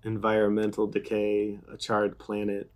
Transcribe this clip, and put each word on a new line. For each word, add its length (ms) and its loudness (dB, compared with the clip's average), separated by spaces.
environmental 840 2
decay, 720 0
a 60 -16
charred 420 0
planet 560 -4